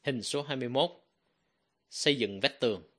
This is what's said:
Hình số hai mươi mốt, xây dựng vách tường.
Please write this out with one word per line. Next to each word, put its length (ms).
Hình 180
số 180
hai 160
mươi 120
mốt, 200
xây 260
dựng 240
vách 200
tường. 240